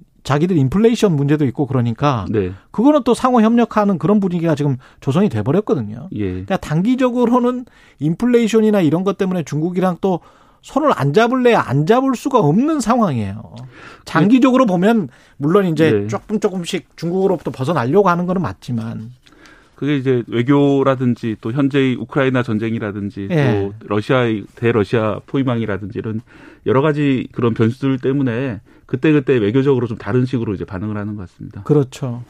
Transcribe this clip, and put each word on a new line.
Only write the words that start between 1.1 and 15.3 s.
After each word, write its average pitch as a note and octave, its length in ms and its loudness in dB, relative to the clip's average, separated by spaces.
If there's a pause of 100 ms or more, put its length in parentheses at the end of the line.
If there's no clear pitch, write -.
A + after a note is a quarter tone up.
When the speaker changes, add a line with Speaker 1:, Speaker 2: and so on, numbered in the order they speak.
Speaker 1:
문제도 D3 300 2
있고 C3+ 220 -2
그러니까 A#2+ 640 0
Speaker 2:
네. G2 220 0 (180)
Speaker 1:
그거는 C#4+ 340 2
또 A#3+ 100 2
상호 B3 260 2
협력하는 G#3+ 580 2
그런 G3 200 2
분위기가 F3 360 0
지금 C#3 220 0 (240)
조성이 D3 280 0
돼버렸거든요. A#2 840 -2
Speaker 2:
예. G2+ 160 -4
Speaker 1:
그러니까 F#2+ 260 -4
단기적으로는 B3 1080 0 (340)
인플레이션이나 G#3+ 800 2
이런 F3 240 0
것 F#3+ 140 -2
때문에 F#3 260 -2
중국이랑 F3 560 -4
또 F#3 200 0 (420)
손을 C#4+ 320 -2
안 C#3 180 -2
잡을래야 A#3 540 2
안 C#3+ 200 0
잡을 B3+ 300 2
수가 C4+ 240 0
없는 A#3+ 400 2
상황이에요. C3 760 -2 (500)
장기적으로 B3 600 4
보면 F#3+ 420 2 (280)